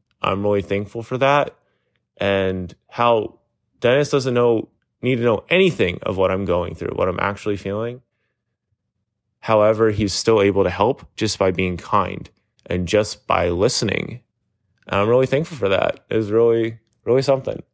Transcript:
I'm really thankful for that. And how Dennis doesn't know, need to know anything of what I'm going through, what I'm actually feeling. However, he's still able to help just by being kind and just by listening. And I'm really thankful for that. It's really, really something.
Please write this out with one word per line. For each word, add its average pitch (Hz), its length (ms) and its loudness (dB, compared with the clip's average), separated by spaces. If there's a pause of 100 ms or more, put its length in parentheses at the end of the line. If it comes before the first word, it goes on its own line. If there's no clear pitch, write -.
(220)
I'm 98 220 0
really 104 180 2
thankful 101 420 -6
for 131 160 -6
that. 139 360 2 (600)
And 95 580 -2 (140)
how 117 500 0 (400)
Dennis 139 300 2
doesn't 131 240 0
know, 120 340 2 (340)
need 127 140 0
to 117 80 -2
know 113 240 0
anything 165 540 2
of 95 160 -4
what 92 140 2
I'm 95 120 -2
going 87 320 -2
through, - 200 -6
what 92 120 0
I'm 90 140 -4
actually 101 340 -4
feeling. 110 460 -8 (1400)
However, 110 500 4
he's 101 200 -2
still 110 300 2
able 98 240 4
to 90 40 0
help 101 460 -2
just - 240 -4
by 95 120 2
being 90 260 -2
kind 92 520 -4 (360)
and 90 240 -4
just - 360 0
by 87 220 0
listening. 104 720 -2 (680)
And 98 140 -2
I'm 104 80 2
really 127 200 4
thankful 156 280 -2
for 98 140 -2
that. - 400 0
It's 110 180 -2
really, 113 520 2 (260)
really 123 160 2
something. 131 420 -2 (100)